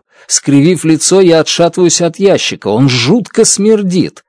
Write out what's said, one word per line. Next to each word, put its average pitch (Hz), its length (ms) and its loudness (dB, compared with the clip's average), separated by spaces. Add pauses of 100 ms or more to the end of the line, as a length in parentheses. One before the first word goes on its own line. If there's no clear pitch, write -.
(280)
Скривив 147 560 0
лицо, 160 380 0
я 165 200 4
отшатываюсь 170 600 -2
от - 160 -4
ящика. 175 520 -2
Он 127 200 2
жутко 156 560 0
смердит. 196 840 -2